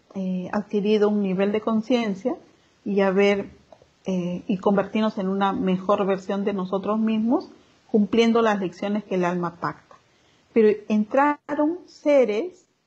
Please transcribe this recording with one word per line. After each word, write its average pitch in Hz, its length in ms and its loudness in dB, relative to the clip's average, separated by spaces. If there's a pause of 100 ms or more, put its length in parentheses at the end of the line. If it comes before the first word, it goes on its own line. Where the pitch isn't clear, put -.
(160)
eh, 185 380 -6
adquirido 208 560 0
un 208 140 0
nivel 196 280 0
de 214 100 -2
conciencia 226 760 -2 (500)
y 202 160 0
haber, 202 480 2 (560)
eh, 180 420 -4
y 196 100 0
convertirnos 208 600 0
en 185 120 -4
una 196 240 -2
mejor 190 520 0
versión 196 400 -2
de 208 80 -2
nosotros 196 460 -4
mismos, 220 500 0 (420)
cumpliendo 226 500 2
las 208 180 0
lecciones 202 440 -4
que - 120 -6
el 180 100 0
alma 175 340 -4
pacta. - 360 -10 (580)
Pero 214 160 6 (200)
entraron 294 1000 0
seres 277 800 0 (220)